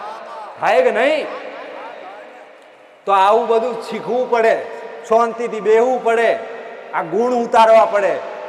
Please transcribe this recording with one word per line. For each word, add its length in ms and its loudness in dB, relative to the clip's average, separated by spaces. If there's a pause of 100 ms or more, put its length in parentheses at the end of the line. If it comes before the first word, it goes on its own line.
(600)
થાય 220 2
કે 100 2
નહીં? 360 0 (1800)
તો 60 -2
આવું 360 4
બધું 360 0
શીખવું 460 -4
પડે, 360 2 (420)
શાંતિથી 520 0
બેહવું 440 4
પડે, 360 2 (540)
આ 100 -2
ગુણ 300 0
ઉતારવા 520 6
પડે. 340 0 (300)